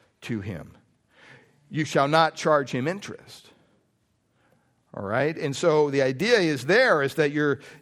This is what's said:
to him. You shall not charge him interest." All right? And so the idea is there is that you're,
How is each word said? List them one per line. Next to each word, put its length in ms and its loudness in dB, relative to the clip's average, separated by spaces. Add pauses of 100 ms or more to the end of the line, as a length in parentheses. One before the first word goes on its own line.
(220)
to 180 -8
him. 360 -14 (920)
You 140 -4
shall 240 2
not 260 2
charge 360 0
him 160 -4
interest." 640 -12 (1500)
All 60 -12
right? 340 -2
And 200 -6
so 340 2
the 120 0
idea 360 2
is 280 0
there 360 4
is 120 -2
that 180 0
you're, 260 0 (240)